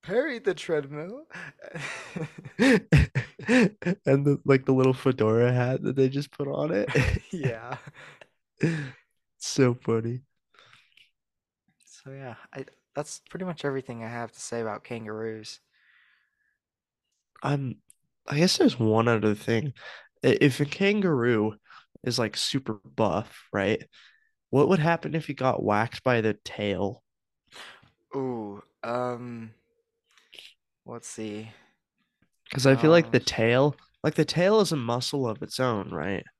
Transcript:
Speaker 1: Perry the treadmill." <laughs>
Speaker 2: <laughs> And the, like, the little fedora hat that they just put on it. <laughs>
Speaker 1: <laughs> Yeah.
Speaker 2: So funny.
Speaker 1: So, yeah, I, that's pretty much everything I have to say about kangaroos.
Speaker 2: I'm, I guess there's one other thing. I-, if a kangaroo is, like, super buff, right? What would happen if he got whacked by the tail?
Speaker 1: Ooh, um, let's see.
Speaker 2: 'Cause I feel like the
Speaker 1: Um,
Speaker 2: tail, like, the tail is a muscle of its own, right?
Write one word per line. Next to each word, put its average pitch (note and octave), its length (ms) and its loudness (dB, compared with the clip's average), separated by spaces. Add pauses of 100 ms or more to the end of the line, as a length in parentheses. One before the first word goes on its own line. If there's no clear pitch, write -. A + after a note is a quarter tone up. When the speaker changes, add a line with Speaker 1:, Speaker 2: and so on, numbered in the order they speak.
Speaker 1:
Perry A#3+ 360 -2
the F#3 160 -2
treadmill." D#3 720 -6 (460)
<laughs> D#3 540 -10 (300)
Speaker 2:
<laughs> - 20 -
And F3 1700 4
the, C#3+ 200 2
like, C3+ 200 4
the C3+ 80 4
little C3 200 4
fedora A#2+ 600 2
hat B2 300 0
that C3 120 -2
they C3+ 140 4
just C#3 220 -6
put C#3+ 160 -8
on D3 260 -4
it. - 200 -2
<laughs> - 300 2
Speaker 1:
<laughs> - 80 -16
Yeah. B2+ 460 -6 (1600)
Speaker 2:
So B2+ 360 2
funny. A#2 480 -4 (1600)
Speaker 1:
So, - 260 -20
yeah, C3+ 240 -14 (180)
I, C3+ 120 -12 (300)
that's - 340 -8
pretty F3+ 160 -10
much E3+ 200 -8
everything C3 380 -6
I A2 60 -10
have A#2 220 -10
to - 80 -20
say A#2 220 -6
about G#2+ 220 -6
kangaroos. A2 760 -10 (1800)
Speaker 2:
I'm, C#3 380 -4 (460)
I C#3+ 100 -2
guess F3+ 200 4
there's D4+ 220 4
one A2 280 4
other G#2+ 280 2
thing. A#2 380 -2 (500)
I-, B2 180 4
if C#3 180 4
a D3 60 0
kangaroo C3+ 880 0 (480)
is, B2 160 -2
like, G#2+ 180 -2
super A2 480 -4
buff, - 680 -2
right? G2+ 300 0 (680)
What C#3 180 4
would F#3 100 4
happen D#3+ 360 -2
if D#3+ 120 -6
he C#3+ 60 -8
got C3 300 -2
whacked G#2 400 -2
by A#2+ 180 2
the G#2+ 140 0 (100)
tail? G2+ 580 -4 (1120)
Speaker 1:
Ooh, A2+ 460 -6 (220)
um, A#2+ 680 -6 (1300)
let's A#2 220 -16
see. A2 440 -12 (1000)
Speaker 2:
'Cause C3 160 -2
I C3+ 100 8
feel D#3 160 4
like E3 200 6
the B2+ 80 4
Speaker 1:
Um, - 20 -2
Speaker 2:
tail, B2 540 2 (280)
like, - 120 0
the D#3 100 2
tail G3 360 2
is E3+ 100 0
a E3 60 -2
muscle B2 500 -2
of A2 140 -6
its - 180 -10
own, A#2+ 320 0
right? E2+ 340 -6 (140)